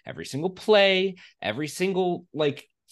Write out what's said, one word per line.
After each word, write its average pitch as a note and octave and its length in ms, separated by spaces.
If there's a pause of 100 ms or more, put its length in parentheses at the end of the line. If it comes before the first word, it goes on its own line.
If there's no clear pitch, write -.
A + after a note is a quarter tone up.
every C#2+ 180
single D3+ 240
play, F#3+ 680 (260)
every C3 260
single, F3+ 640
like, D3 340 (260)